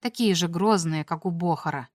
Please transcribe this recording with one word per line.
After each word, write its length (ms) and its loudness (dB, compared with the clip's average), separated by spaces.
такие 340 2
же 140 0
грозные, 560 2
как 220 -6
у 40 -2
Бохора. 640 -4